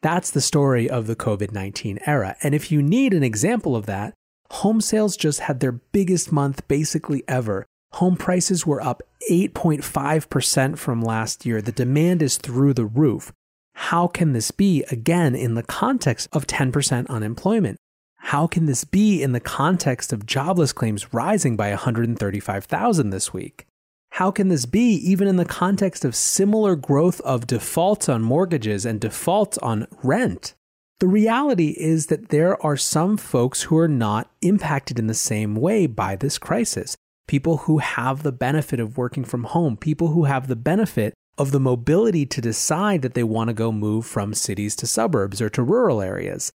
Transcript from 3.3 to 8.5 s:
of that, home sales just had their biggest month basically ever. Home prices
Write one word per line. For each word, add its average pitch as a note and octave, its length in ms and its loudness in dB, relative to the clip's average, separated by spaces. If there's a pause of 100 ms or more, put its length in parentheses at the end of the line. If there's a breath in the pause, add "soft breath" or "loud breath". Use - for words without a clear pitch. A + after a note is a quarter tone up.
of G#2 80 -4
that, G#2 280 -6 (380)
home A3 300 0
sales G#3+ 340 0
just D3+ 240 0
had C3 220 -4
their C3 100 0
biggest F3+ 640 0
month C#3 340 -2
basically D3 640 -2
ever. G#2+ 360 -2 (280)
Home F3+ 240 2
prices F3+ 480 0